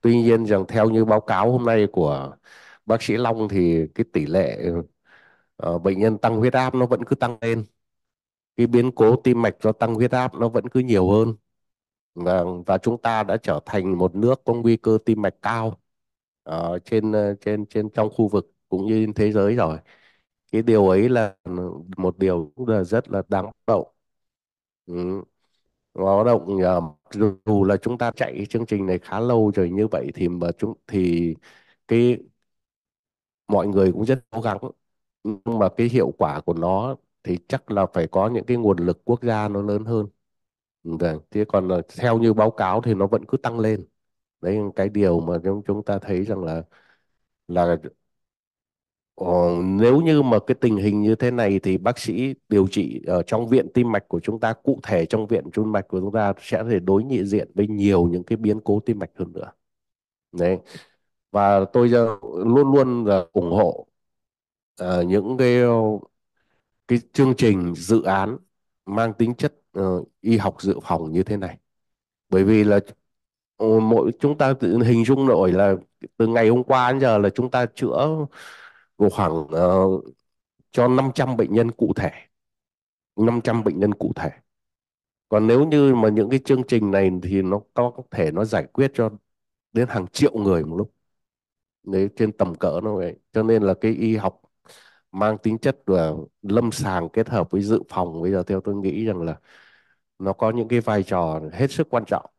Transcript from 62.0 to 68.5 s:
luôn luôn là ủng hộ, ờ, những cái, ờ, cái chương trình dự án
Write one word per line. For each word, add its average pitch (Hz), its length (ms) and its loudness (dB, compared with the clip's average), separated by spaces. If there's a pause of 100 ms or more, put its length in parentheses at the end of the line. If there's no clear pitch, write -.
luôn 135 260 4
luôn 127 340 2
là 95 280 2
ủng 87 180 -2
hộ, 92 360 0 (880)
ờ, 90 260 -2
những 101 340 0
cái, 123 240 4
ờ, 120 120 4 (1120)
cái 120 120 0 (140)
chương 131 240 4
trình 92 380 2
dự 92 280 0
án 98 340 -2 (480)